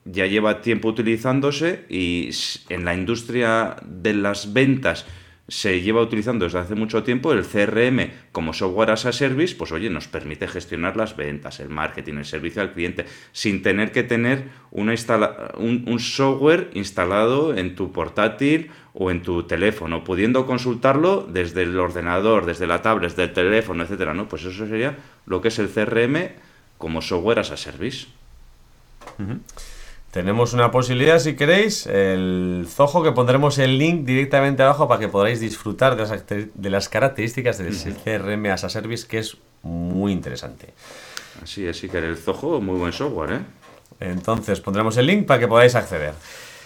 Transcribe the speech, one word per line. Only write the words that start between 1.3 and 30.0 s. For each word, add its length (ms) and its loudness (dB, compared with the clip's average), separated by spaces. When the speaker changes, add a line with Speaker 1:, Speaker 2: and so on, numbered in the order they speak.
Speaker 1:
y 400 -2
s-, 300 -6
en 160 -4
la 80 0
industria 920 0
de 300 -2
las 400 -2
ventas 520 2
se 340 0
lleva 200 2
utilizando 440 0
desde 120 -2
hace 160 -4
mucho 300 -2
tiempo 280 0
el 140 2
C 160 0
R 240 4
M 260 2
como 200 -4
software 380 2
as 160 2
a 60 0
service, 420 0
pues 180 -8
oye, 200 -4
nos 160 -6
permite 400 -8
gestionar 500 -6
las 180 -4
ventas, 440 -8
el 100 -12
marketing, 460 -6
el 100 -8
servicio 380 -6
al 100 -6
cliente, 320 -4
sin 300 -2
tener 300 0
que 100 0
tener 480 0
una 220 0
instala-, 640 0
un, 300 0
un 120 0
software 760 2
instalado 840 2
en 200 -2
tu 160 -4
portátil 800 0
o 160 0
en 100 -2
tu 220 -2
teléfono, 600 -2
pudiendo 440 0
consultarlo 840 0
desde 320 -2
el 180 0
ordenador, 680 2
desde 180 2
la 160 2
tablet, 300 2
desde 140 0
el 80 -4
teléfono, 500 2
etcétera, 320 -4
¿no? 120 -6
Pues 180 -10
eso 200 -8
sería 320 -4
lo 140 -2
que 80 2
es 100 -4
el 100 0
C 120 0
R 240 2
M 280 0
como 240 -4
software 340 0
as 140 -2
a 60 -10
service. 500 -8
Speaker 2:
Ujú. 200 -6